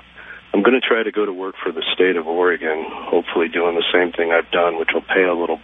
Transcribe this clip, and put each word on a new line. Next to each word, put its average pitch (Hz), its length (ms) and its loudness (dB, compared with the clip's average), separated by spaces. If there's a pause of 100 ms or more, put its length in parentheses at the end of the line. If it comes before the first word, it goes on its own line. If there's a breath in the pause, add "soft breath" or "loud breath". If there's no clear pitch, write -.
(540 loud breath)
I'm 101 100 2
gonna 123 160 4
try 113 240 0
to 107 80 -4
go 104 140 0
to 101 80 -4
work 92 280 -8
for 92 100 -4
the 80 120 -6 (100)
state 92 220 4
of 80 120 -4
Oregon, 82 600 0
hopefully - 600 -2
doing 85 260 0
the 85 80 0 (100)
same 90 200 2
thing 85 180 0
I've 82 200 2
done, 85 280 2
which 82 140 -4
will 82 80 0
pay 95 220 2
a 90 100 2
little 82 300 -2